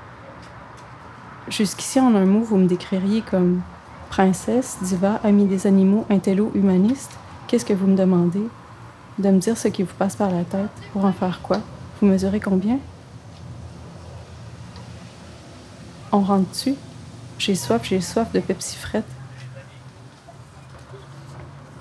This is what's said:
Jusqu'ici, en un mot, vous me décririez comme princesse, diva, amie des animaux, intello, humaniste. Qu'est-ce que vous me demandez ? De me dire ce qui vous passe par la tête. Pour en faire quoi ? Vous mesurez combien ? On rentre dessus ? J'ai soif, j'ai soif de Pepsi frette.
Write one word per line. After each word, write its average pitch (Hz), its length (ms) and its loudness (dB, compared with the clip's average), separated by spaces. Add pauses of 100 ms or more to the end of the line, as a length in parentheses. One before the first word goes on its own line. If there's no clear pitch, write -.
(1500)
Jusqu'ici, - 500 -2
en 254 160 6
un 190 120 6
mot, 208 160 6
vous 220 160 2
me 185 100 6
décririez 190 540 0
comme 180 400 2 (480)
princesse, 202 720 0
diva, 190 420 0
amie 202 220 6
des 190 200 0
animaux, 196 440 6
intello, 196 440 2
humaniste. 196 560 4 (380)
Qu'est-ce 240 160 2
que - 80 0
vous 190 140 0
me 190 100 6
demandez ? 185 500 4 (720)
De 196 120 2
me 190 80 8
dire 220 180 0
ce - 100 -2
qui 202 160 0
vous 175 160 -6
passe 196 160 0
par 202 160 0
la 175 140 0
tête. 196 260 -4 (220)
Pour 196 120 -2
en 190 80 4
faire 180 300 -2
quoi ? 185 160 0 (420)
Vous 208 60 4
mesurez 190 320 2
combien ? 202 400 0 (3250)
On 202 80 6
rentre 190 300 2
dessus ? - 240 -2 (640)
J'ai - 160 0
soif, 226 280 0
j'ai - 180 0
soif 226 320 -2
de - 80 2
Pepsi - 360 -6
frette. - 280 -6 (2750)